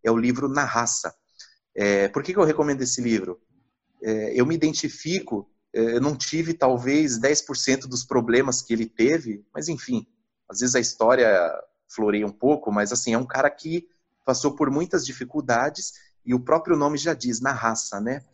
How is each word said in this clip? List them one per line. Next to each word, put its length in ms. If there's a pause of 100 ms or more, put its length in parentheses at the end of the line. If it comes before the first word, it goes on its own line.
É 80
o 60
livro 320
Na 160
Raça. 500 (640)
É, 320
por 140
que 100
que 60
eu 60
recomendo 380
esse 180
livro? 380 (640)
É, 320
eu 120
me 80
identifico, 960 (260)
é, 220
eu 40
não 160
tive, 380
talvez, 640
dez 240
por 160
cento 280
dos 180
problemas 580
que 100
ele 140
teve, 580 (100)
mas, 140
enfim, 380 (420)
às 120
vezes 140
a 60
história 480 (600)
floreia 380
um 60
pouco, 400
mas, 180
assim, 220
é 60
um 80
cara 240
que 360 (380)
passou 300
por 160
muitas 360
dificuldades 840 (340)
e 80
o 60
próprio 360
nome 220
já 160
diz, 260
na 120
raça, 480
né? 220 (120)